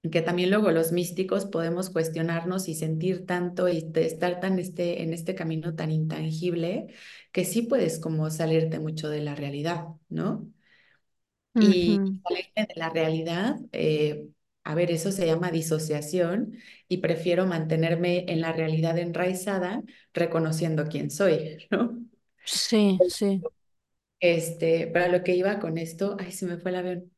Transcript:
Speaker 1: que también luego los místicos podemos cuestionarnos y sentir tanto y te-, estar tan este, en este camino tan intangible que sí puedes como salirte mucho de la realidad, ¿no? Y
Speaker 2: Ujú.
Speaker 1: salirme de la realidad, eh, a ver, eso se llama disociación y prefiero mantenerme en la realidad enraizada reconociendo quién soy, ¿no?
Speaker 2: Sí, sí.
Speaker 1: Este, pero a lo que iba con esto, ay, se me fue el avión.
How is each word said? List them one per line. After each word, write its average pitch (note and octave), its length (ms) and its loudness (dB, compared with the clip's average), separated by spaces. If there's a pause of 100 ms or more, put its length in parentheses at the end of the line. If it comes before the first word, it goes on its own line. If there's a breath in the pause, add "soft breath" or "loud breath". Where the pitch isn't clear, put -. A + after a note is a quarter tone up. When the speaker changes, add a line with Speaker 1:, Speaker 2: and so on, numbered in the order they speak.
(120)
Speaker 1:
que E3 100 4
también F3 300 2
luego G#3 200 4
los E3 220 2
místicos F#3 540 -2
podemos E3+ 440 -2
cuestionarnos E3 760 -2
y D#3 60 -6
sentir D#3+ 500 -2
tanto F3+ 440 0
y D#3+ 220 -2
te-, D#3+ 160 2
estar F3+ 340 -2
tan F#3+ 180 0
este, F3 440 -4
en E3 100 -4
este E3+ 220 -6
camino D#3+ 400 -4
tan D#3+ 160 -4
intangible D#3+ 960 -2 (460 loud breath)
que F3+ 120 0
sí A3+ 180 0
puedes A3+ 360 2
como D#3 320 0
salirte D#3+ 480 2
mucho D#3 300 -4
de D3+ 120 -2
la D3 140 -4
realidad, D3 500 -4 (240)
¿no? E3 380 -4 (1120 soft breath)
Y G3 400 6
Speaker 2:
Ujú. G3 240 0
Speaker 1:
salirme F3+ 440 -2
de - 120 -14
la E3 100 -2
realidad, E3 680 0 (160)
eh, D3+ 580 0 (340)
a D3+ 120 -4
ver, F3 160 2
eso E3 200 0
se F#3+ 140 0
llama E3 260 2
disociación D#3+ 1080 0 (300 loud breath)
y F3+ 100 0
prefiero E3+ 480 2
mantenerme E3 840 2
en E3 100 0
la E3 120 -2
realidad D#3+ 440 2
enraizada F3+ 840 -2 (300 loud breath)
reconociendo D#3+ 760 0
quién D3 220 -4
soy, - 600 0
¿no? A#3 280 0 (460)
Speaker 2:
Sí, G3 640 4
sí. G3 360 0 (720)
Speaker 1:
Este, E3 760 2
pero F3+ 120 4
a - 40 2
lo F3+ 140 4
que F3+ 120 2
iba G3 240 2
con D#3+ 180 -4
esto, G3 420 -4
ay, F3+ 120 -8
se - 160 -8
me F3 100 -6
fue F3+ 140 -6
el F3+ 60 -2
avión. F3+ 400 -6